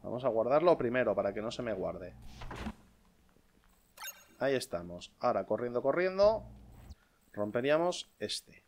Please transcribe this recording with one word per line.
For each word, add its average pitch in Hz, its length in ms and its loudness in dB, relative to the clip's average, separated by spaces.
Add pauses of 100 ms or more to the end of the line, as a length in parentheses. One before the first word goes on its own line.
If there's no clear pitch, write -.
Vamos 117 180 -6
a 135 40 4
guardarlo 135 500 4
primero 117 380 2
para 98 180 0
que 104 80 -6
no 113 80 -4
se 131 120 -8
me 117 100 -2
guarde. 87 420 -6 (2250)
Ahí 135 160 2
estamos. 87 640 -6
Ahora, 107 280 2
corriendo, 120 360 0
corriendo, 190 640 4 (880)
romperíamos 139 760 0 (120)
este. - 460 -8